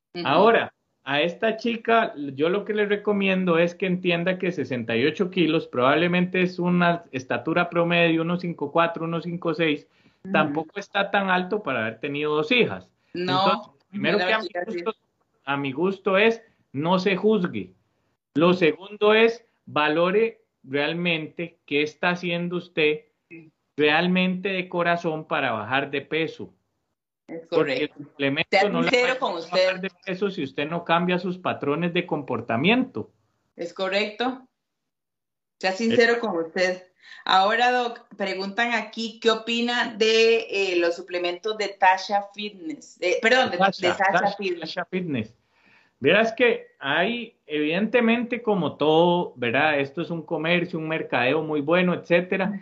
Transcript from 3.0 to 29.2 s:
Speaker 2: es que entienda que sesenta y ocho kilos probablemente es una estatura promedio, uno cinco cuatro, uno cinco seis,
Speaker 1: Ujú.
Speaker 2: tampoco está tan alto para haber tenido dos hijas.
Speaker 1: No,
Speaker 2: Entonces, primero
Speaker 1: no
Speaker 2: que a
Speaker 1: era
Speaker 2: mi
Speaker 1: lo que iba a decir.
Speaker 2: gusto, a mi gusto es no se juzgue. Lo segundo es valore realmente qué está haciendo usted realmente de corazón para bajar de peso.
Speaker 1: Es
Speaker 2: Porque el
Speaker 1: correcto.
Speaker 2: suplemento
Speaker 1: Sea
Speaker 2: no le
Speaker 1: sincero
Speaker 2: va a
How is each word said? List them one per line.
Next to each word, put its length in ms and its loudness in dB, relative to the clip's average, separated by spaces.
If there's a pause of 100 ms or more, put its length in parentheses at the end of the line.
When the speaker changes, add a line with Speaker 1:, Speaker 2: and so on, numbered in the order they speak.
Speaker 2:
es 180 2
que 100 -4
entienda 520 0
que 140 -2
sesenta 440 -4
y 100 2
ocho 240 -2
kilos 380 0
probablemente 760 2
es 160 -2
una 540 2
estatura 580 -2
promedio, 520 2
uno 140 -2
cinco 360 -6
cuatro, 320 0
uno 180 -4
cinco 320 -4
seis, 320 -2 (380)
Speaker 1:
Ujú. 80 -10
Speaker 2:
tampoco 480 -2
está 320 -4
tan 180 0
alto 320 0
para 240 -2
haber 140 -8
tenido 340 -4
dos 180 0
hijas. 380 0 (240)
Speaker 1:
No, 240 -2
Speaker 2:
Entonces, 340 0 (180)
primero 280 0
Speaker 1:
no 80 0
Speaker 2:
que 60 0
a 60 2
Speaker 1:
era 0 -
Speaker 2:
mi 60 -8
Speaker 1:
lo 40 -10
que 100 -10
iba 40 -2
a 20 -8
decir. 200 -8
Speaker 2:
gusto, 160 -6 (440)
a 120 -4
mi 160 -4
gusto 460 0
es 240 4 (300)
no 260 0
se 180 0
juzgue. 560 0 (600)
Lo 200 4
segundo 600 2
es 300 2 (220)
valore 760 0 (220)
realmente 1040 -4
qué 160 0
está 280 -4
haciendo 460 -4
usted 460 -2 (720)
realmente 760 2
de 180 -6
corazón 580 -2
para 260 -2
bajar 380 -4
de 120 -6
peso. 500 -6 (720)
Speaker 1:
Es 220 -14
Speaker 2:
Porque 240 2 (120)
el 40 -2
Speaker 1:
correcto. 160 -18
Speaker 2:
suplemento 460 -2
Speaker 1:
Sea 180 4
Speaker 2:
no 140 0
le 80 0
Speaker 1:
sincero 160 4
Speaker 2:
va 60 2
a 80 -4